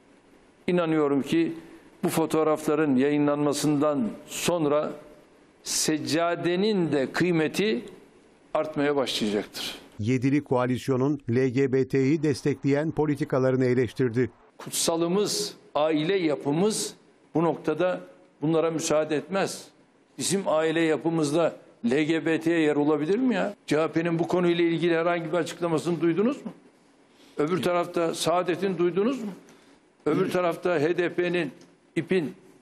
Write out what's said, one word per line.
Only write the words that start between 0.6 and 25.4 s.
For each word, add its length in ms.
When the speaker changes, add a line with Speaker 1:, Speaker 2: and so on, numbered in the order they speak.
Speaker 1:
İnanıyorum 540
ki 320
bu 60
fotoğrafların 880
yayınlanmasından 1120
sonra 640
seccadenin 1300
de 200
kıymeti 760
artmaya 420
başlayacaktır. 800
Speaker 2:
Yedili 440
Koalisyon'un 840
L 180
G 260
B 140
T'yi 360
destekleyen 680
politikalarını 760
eleştirdi. 680
Speaker 1:
Kutsalımız, 960
aile 400
yapımız 760
bu 80
noktada 580
bunlara 300
müsaade 440
etmez. 520
Bizim 280
aile 340
yapımızda 760
L 180
G 220
B 140
T'ye 200
yer 160
olabilir 420
mi 180
ya? 180
C 100
H 140
P'nin 280
bu 80
konuyla 380
ilgili 320
herhangi 340
bir 60
açıklamasını 640